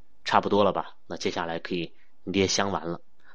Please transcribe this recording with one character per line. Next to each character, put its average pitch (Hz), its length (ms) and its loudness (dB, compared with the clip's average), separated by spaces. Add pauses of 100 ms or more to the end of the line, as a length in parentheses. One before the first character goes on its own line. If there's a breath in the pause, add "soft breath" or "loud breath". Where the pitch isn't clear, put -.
(220)
差 104 180 6
不 98 80 -2
多 101 140 6
了 95 80 6
吧？ 85 240 -4 (140)
那 87 80 -6
接 95 140 -2
下 90 140 -2
来 82 140 -2
可 - 160 -4
以 85 160 -2 (320)
捏 95 240 4
香 98 240 2
丸 80 160 -2
了。 85 140 -4 (340 soft breath)